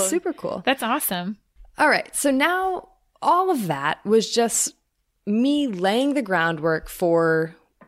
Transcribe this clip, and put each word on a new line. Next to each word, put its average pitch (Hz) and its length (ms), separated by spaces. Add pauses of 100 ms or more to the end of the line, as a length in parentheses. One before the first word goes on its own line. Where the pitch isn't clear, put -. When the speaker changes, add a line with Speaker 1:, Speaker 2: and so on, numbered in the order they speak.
Speaker 1:
Super 349 260
cool. - 320
Speaker 2:
That's 262 180
awesome. 208 540 (400)
Speaker 1:
All 294 120
right. - 260
So 285 160
now 359 580 (320)
all 359 300
of 226 160
that 147 380
was 208 280
just - 400 (520)
me 269 420
laying 220 460
the 285 80
groundwork 165 680
for 165 680 (320)